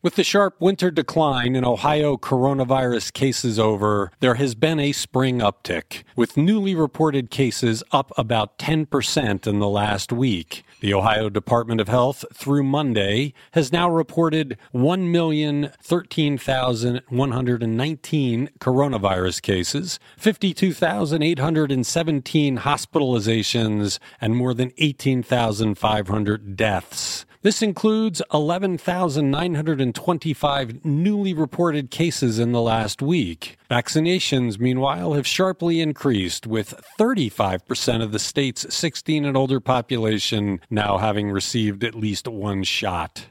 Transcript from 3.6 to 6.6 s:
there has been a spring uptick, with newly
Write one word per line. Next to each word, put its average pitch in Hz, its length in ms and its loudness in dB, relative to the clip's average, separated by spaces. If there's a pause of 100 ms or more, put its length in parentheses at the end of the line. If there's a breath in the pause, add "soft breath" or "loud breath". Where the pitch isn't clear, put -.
there 127 160 4
has 123 220 -2
been 156 240 0
a 143 100 0
spring 127 480 -2
uptick, - 640 -4 (140 soft breath)
with 117 200 2
newly 196 380 2